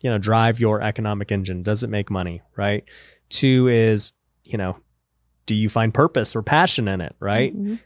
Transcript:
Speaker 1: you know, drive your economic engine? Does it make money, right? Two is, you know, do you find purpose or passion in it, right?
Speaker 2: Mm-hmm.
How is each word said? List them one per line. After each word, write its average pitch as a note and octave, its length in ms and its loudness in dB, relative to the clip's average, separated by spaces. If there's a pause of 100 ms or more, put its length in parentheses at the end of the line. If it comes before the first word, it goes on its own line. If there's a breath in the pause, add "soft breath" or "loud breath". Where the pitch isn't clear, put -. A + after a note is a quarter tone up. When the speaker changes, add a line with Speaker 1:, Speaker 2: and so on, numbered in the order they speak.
Speaker 1:
you C3 80 -2
know, A2 80 0
drive A2+ 420 2
your G#2+ 220 2
economic G#2 500 -4
engine? F#2+ 320 -4
Does G#2 200 -2
it A#2 60 -6
make G#2 200 -4
money, F2+ 320 -6 (160)
right? G#2 260 -2 (460 loud breath)
Two C3 380 4
is, A2+ 460 2 (300)
you - 140 -6
know, F#2 200 -4 (680)
do - 80 -2
you G#2+ 160 2
find A2+ 240 0
purpose C#3 420 2
or A2+ 60 -4
passion D3 460 2
in F#2+ 140 -2
it, - 180 -10
right? G#2+ 340 -2
Speaker 2:
Mm-hmm. G3+ 220 -6 (100)